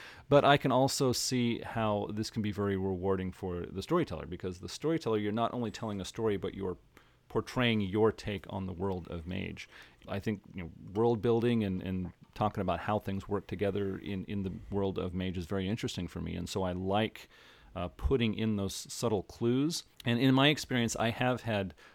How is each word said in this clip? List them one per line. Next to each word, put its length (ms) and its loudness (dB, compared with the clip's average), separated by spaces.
but 160 8
I 120 8
can 160 2
also 400 4
see 480 0
how 520 0
this 180 -4
can 120 -2
be 80 0
very 260 0
rewarding 540 0
for 400 -4
the 120 -6
storyteller, 440 0
because 320 -6
the 100 -10
storyteller, 500 0
you're 120 0
not 240 0
only 160 -2
telling 300 -6
a 40 -6
story, 320 0
but 180 -4
you're 240 -4
portraying 520 2
your 300 4
take 400 -4
on 160 -4
the 60 -6
world 360 -2
of 180 -6
Mage. 420 -6
I 100 -2
think, 220 -2
you 120 -8
know, 60 -10
world 280 4
building 400 4
and, 180 0
and 320 -4
talking 280 0
about 180 0
how 180 0
things 300 -6
work 180 -2
together 520 0
in, 260 -6
in 180 -4
the 100 -2
world 260 0
of 160 -2
Mage 240 -2
is 80 -4
very 220 -2
interesting 400 -4
for 120 -8
me, 140 -4
and 140 -6
so 160 -2
I 80 -2
like 560 0
uh, 120 -4
putting 460 2
in 220 0
those 320 -4
subtle 340 0
clues. 640 0
And 140 2
in 160 6
my 140 6
experience, 480 0
I 140 2
have 320 0
had, 320 -2